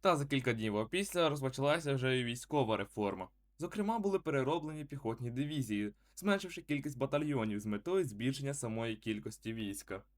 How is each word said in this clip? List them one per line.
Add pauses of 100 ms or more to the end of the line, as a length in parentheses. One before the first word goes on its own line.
Та
за
кілька
днів
опісля
розпочалася
вже
і
військова
реформа. (300)
Зокрема,
були
перероблені
піхотні
дивізії, (240)
зменшивши
кількість
батальйонів
з
метою
збільшення
самої
кількості
війська. (160)